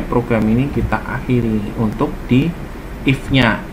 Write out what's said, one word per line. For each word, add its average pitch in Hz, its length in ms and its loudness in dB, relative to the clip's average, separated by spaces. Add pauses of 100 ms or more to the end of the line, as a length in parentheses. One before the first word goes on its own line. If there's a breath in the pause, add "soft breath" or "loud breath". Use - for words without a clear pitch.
program 117 400 2
ini 127 240 2
kita 113 320 0
akhiri 117 720 -2
untuk 120 400 0 (160)
di 139 160 6 (560)
if-nya. 127 560 2 (140)